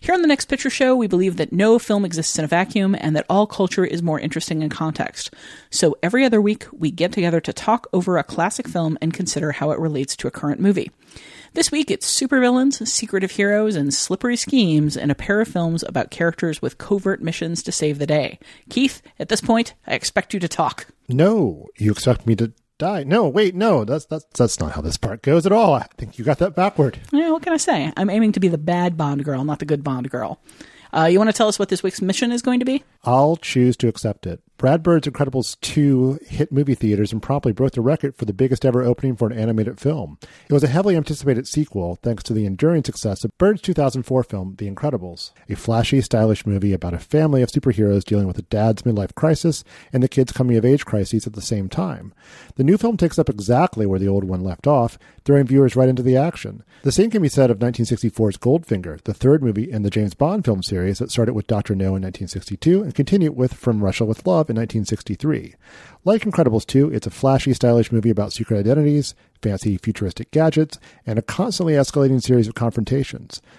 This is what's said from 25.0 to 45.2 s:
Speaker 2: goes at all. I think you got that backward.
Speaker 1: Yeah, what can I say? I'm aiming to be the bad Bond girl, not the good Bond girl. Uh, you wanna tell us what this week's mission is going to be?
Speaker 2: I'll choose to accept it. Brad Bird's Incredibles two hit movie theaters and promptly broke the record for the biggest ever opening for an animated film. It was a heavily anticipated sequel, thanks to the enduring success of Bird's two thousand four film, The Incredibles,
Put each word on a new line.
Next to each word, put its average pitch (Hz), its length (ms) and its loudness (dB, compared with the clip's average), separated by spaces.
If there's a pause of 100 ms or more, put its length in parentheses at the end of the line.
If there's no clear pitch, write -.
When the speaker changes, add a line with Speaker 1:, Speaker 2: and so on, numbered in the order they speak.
Speaker 2:
goes 160 240 2
at 190 80 4
all. 208 220 6
I 123 120 -2 (120)
think 104 200 -14
you 117 60 -8
got 127 140 0
that 175 160 -2
backward. 180 440 0 (140)
Speaker 1:
Yeah, 320 180 2
what 320 120 0
can 359 100 -2
I 320 60 0
say? 160 360 -2
I'm 196 140 -2
aiming 214 240 2
to 202 80 0
be 185 80 4
the 165 80 0
bad 175 400 0
Bond 143 260 -2
girl, 135 220 -4
not 147 140 -4
the 151 80 -6
good 147 180 -2
Bond 131 240 -4
girl. 123 320 -8 (520)
Uh, 160 120 2
you 175 140 6
wanna 214 140 4
tell 220 160 2
us 208 100 -4
what 202 100 -2
this 180 140 -4
week's - 180 -4
mission 196 320 -2
is 240 100 -4
going 247 180 0
to 247 40 -2
be? 262 180 -2 (220)
Speaker 2:
I'll 139 320 4
choose 123 420 2
to 120 100 0
accept - 380 -4
it. - 140 -8 (180)
Brad 151 240 2
Bird's 165 260 2
Incredibles 131 540 -4
two 135 640 2
hit - 260 -4
movie 139 220 2
theaters 104 380 0
and 113 100 -6
promptly 139 280 -2
broke 127 220 0
the 127 80 -4
record 139 340 0
for - 120 -6
the 101 80 -4
biggest 127 320 0
ever 127 160 2
opening 123 340 0
for 117 100 0
an 113 120 -4
animated 110 420 -2
film. 123 380 -4 (320)
It - 20 0
was 143 100 4
a 147 60 2
heavily 180 280 2
anticipated 139 520 -2
sequel, 95 540 -4
thanks 117 220 -4
to 113 100 -4
the 107 100 0
enduring 139 400 2
success - 400 -6
of 110 140 -6
Bird's 196 240 2
two 185 100 -2
thousand 135 300 0
four 127 200 0
film, 95 360 -8
The 101 120 -8
Incredibles, 95 600 -6 (180)